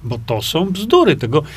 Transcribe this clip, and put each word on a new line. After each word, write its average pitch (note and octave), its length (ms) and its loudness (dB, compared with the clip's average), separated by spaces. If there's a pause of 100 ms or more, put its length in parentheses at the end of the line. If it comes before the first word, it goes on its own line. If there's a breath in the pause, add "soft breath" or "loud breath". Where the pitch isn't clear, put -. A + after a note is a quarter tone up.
bo A#2+ 220 -6
to A2 160 -2
są E3 240 -2
bzdury, G#3 500 2
tego B2+ 260 0 (140 loud breath)